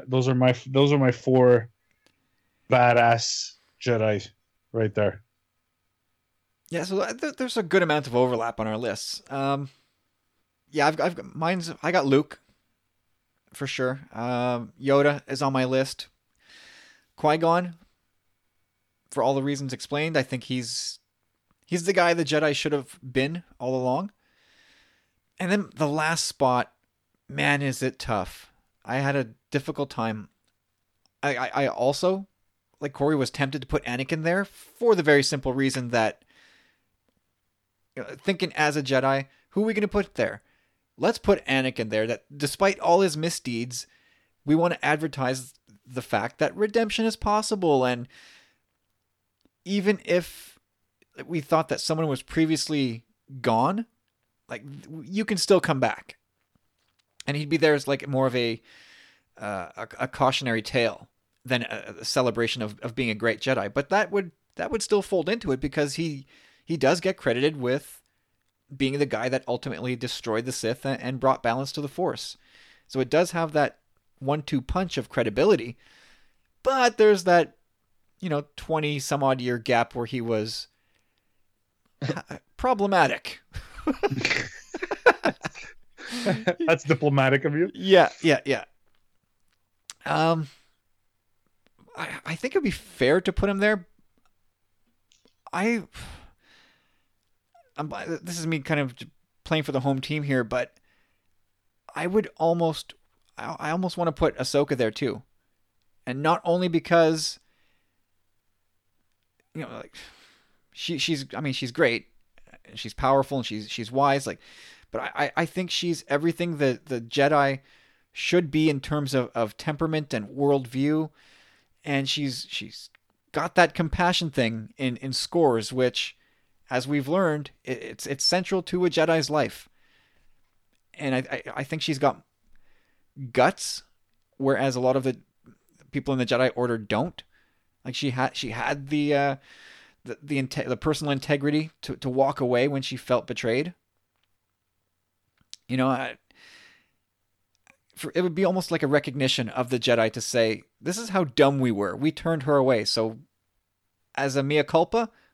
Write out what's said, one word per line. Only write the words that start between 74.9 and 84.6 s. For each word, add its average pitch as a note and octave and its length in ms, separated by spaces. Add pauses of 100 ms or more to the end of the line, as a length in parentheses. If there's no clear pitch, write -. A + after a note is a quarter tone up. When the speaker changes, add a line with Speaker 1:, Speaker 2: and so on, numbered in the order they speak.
Speaker 2:
of B2 120
credibility, B2 680 (840)
but B3+ 360
there's G#3 280
that, F3 320 (640)
you F3+ 80
know, D3 160 (100)
twenty D3+ 440
some C#3+ 220
odd C3 200
year B2 160
gap A#2 380
where A#2+ 100
he B2 160
was A2 460 (1300)
<laughs> - 560
problematic. G3 840 (440)
<laughs> D#4 60 (2750)